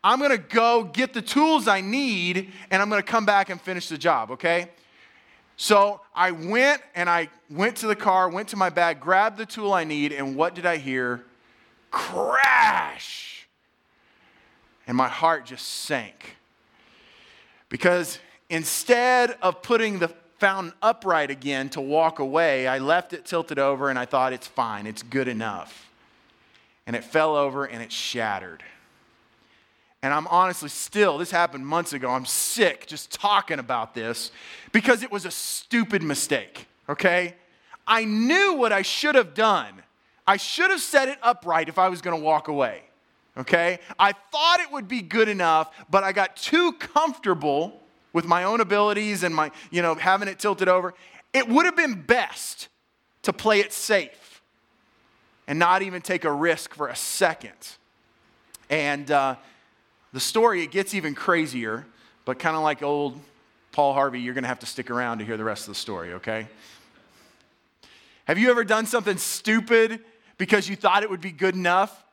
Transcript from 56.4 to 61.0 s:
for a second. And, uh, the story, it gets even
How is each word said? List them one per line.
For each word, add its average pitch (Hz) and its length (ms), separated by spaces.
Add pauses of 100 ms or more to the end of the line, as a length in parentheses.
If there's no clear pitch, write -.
for 151 120
a 120 80
second. - 840 (920)
And, 143 400
uh, 135 240 (800)
the 131 80
story, 220 420
it 147 80
gets 190 240
even 156 220